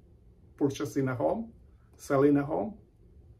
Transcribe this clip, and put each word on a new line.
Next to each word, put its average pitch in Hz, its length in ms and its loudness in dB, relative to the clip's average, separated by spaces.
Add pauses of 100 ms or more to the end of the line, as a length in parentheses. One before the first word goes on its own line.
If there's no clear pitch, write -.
(560)
purchasing 139 520 -2
a 131 60 -4
home, 160 380 -4 (440)
selling 143 400 4
a 139 80 2
home? 208 320 -6 (640)